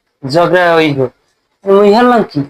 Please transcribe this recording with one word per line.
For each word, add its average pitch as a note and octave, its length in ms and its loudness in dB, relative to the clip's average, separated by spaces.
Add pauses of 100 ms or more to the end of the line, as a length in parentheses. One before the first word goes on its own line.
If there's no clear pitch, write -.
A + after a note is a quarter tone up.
(220)
ঝগড়া E3+ 420 0 (100)
হইব, D#3 240 0 (680)
মুই G3 300 2
হারলাম A#3+ 280 2
কি - 280 -8